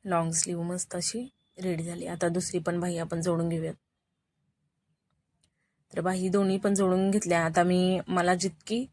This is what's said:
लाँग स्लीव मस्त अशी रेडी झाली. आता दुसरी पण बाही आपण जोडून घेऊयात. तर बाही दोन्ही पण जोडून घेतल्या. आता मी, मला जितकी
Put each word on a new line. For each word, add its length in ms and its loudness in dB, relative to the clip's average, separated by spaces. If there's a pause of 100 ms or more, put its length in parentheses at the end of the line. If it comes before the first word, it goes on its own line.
लाँग 280 0
स्लीव 300 -4
मस्त 320 -8
अशी 340 -6 (300)
रेडी 260 -4
झाली. 220 -10
आता 220 -2
दुसरी 300 -2
पण 220 -2
बाही 180 -2
आपण 220 -4
जोडून 280 0
घेऊयात. 260 -4 (2250)
तर 80 -4
बाही 280 0
दोन्ही 300 2
पण 160 2
जोडून 360 4
घेतल्या. 340 2
आता 180 4
मी, 460 4
मला 260 2
जितकी 580 -4